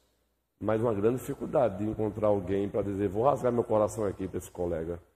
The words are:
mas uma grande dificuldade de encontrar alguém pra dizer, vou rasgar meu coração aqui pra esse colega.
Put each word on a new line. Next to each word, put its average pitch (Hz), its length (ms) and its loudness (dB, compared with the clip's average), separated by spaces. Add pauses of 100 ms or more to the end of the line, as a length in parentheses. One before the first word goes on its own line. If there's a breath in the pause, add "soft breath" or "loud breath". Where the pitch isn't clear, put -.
(600)
mas 110 220 0
uma 120 120 2
grande 110 240 2
dificuldade 120 640 0
de 104 40 -2
encontrar 107 440 0
alguém 98 420 2
pra 110 120 -2
dizer, 101 280 0
vou 107 160 0
rasgar 123 260 2
meu 120 140 2
coração 107 400 2
aqui 95 220 -4
pra 87 100 -6
esse - 120 -10
colega. 85 480 -4 (180)